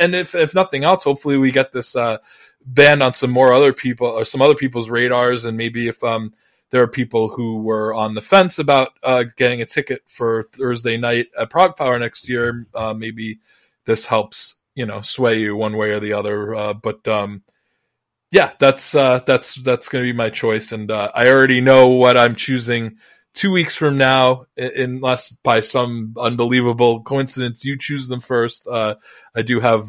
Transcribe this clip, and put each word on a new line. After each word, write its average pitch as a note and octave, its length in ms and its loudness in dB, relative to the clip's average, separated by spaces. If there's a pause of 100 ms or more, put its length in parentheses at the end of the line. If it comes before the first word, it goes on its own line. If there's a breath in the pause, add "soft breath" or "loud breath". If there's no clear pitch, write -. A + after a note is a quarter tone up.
and F3 160 0
if, F3+ 180 -6
if D#3+ 180 0
nothing F3+ 300 0
else, F3+ 220 2
hopefully C#3+ 340 0
we C3 140 2
get C3 200 0
this, B2 220 -8
uh, A#2 240 -2 (480 soft breath)
band C#3+ 380 6
on B2+ 100 2
some B2 160 -2
more B2+ 220 6
other C3+ 200 6
people B2 360 -4
or A2+ 160 -4
some C3 180 -4
other D3 140 6
people's A#2+ 340 -6
radars. B2 540 0
And A2+ 120 -6
maybe A#2 300 -6
if, - 160 -8
um, A2+ 320 -4 (360)
there B2+ 120 2
are A#2 60 2
people A#2 400 -2
who A2 340 -8
were A2 320 -4
on A2 200 -4
the G#2+ 60 -8
fence F#3 380 2
about, C#3 360 2 (100)
uh, B2+ 180 2 (140)
getting B2 260 0
a A2 40 -6
ticket - 420 -6
for A2+ 460 -4
Thursday A#2+ 420 -4
night A#2+ 320 -2 (100)
at A2+ 120 -6
Prog F3+ 260 2
Power B2+ 240 -2
next - 280 -8
year, A#2+ 460 -4
uh, A2 180 -6
maybe A2 460 -10 (460)
this A2+ 220 -2
helps, - 500 -4 (180)
you B2 100 -8
know, G#2 160 -8
sway A2+ 380 0
you G#2+ 160 -2
one G#2+ 220 -4
way G#2+ 140 -2
or G#2 100 -4
the G#2 140 -6
other. G#2 380 -4
Uh, G#2 220 -6
but, G#2+ 320 -10
um, G#2 360 -4 (880)
yeah, E3+ 260 4
that's, C3+ 380 2
uh, B2+ 280 4
that's, - 300 0
that's B2+ 340 -4
gonna B2+ 140 -4
be B2 100 -4
my A#2 180 -4
choice. A2 420 -4
And, G#2+ 180 -8
uh, G#2 240 -4
I A#2+ 140 4
already C3 320 6
know C3 300 8
what B2 260 6
I'm A#2+ 180 4
choosing A#2 640 -6 (380 soft breath)
two G3 180 -2
weeks F3 240 -2
from C#3+ 200 0
now, C3 500 4 (120)
i-, - 40 -8 (140)
unless B2+ 540 -4
by A2+ 300 0
some A#2 580 -4
unbelievable A#2+ 840 0
coincidence C3 640 -6
you C#3 140 -8
choose C3+ 300 -8
them B2+ 100 -8
first. A#2+ 480 -4
Uh, A2 300 -4 (360 soft breath)
I A#2 100 -2
do A2+ 180 -2
have, A2+ 280 2